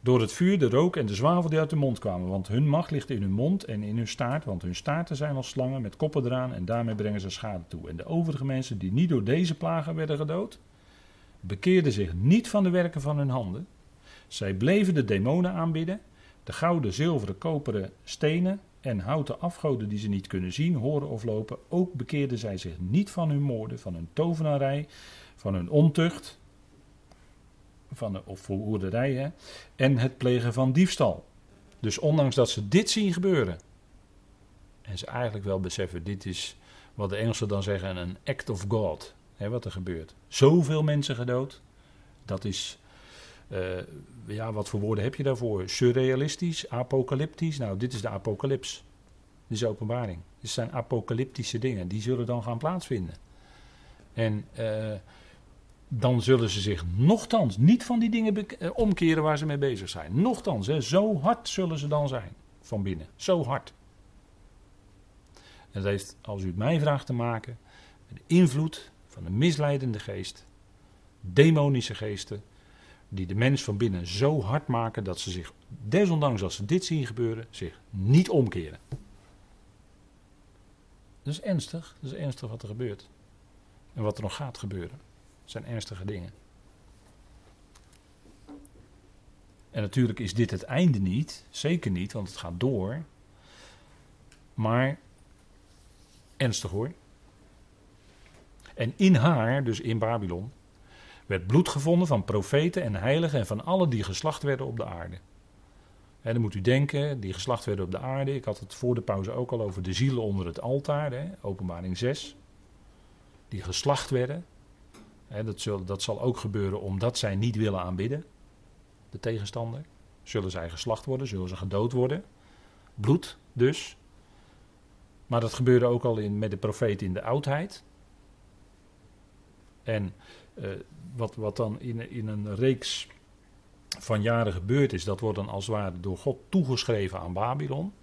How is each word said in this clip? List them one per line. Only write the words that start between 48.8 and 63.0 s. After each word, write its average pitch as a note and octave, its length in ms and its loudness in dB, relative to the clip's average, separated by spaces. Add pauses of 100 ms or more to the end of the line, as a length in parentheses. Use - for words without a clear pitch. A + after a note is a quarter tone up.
Dit A2+ 100 -4
is - 20 -4
de A#2 100 0
openbaring. A2 520 -4 (200)
Dit A2+ 100 -10
zijn A#2 220 -4
apocalyptische A#2+ 880 -4
dingen, A2 300 -2
die G#2 140 -4
zullen B2+ 240 0
dan A#2+ 160 -2
gaan A#2 160 -4
plaatsvinden. C3 560 -4 (1000)
En, A2 380 0
eh, A2 420 -4 (920)
dan B2 340 4
zullen A#2 260 6
ze G2+ 120 -2
zich F#2+ 240 0 (120)
nochtans D#3 600 4
niet F3 280 8
van A#3+ 140 0
die A3+ 120 4
dingen A3 240 2
bek-, G#3 180 -4
eh, F3 220 -4
omkeren E3+ 480 4
waar D3+ 160 4
ze D3+ 80 -2
mee D3 120 0
bezig A#2 300 0
zijn. E2+ 320 -2
Nochtans, F3+ 460 0
hè, D3 140 2
zo F3+ 400 2
hard A3 280 2
zullen E3+ 300 -2
ze C#3+ 100 -4
dan D3 200 0
zijn A#2+ 240 -6 (280)
van G#2 220 -4
binnen. E2+ 240 -4 (100)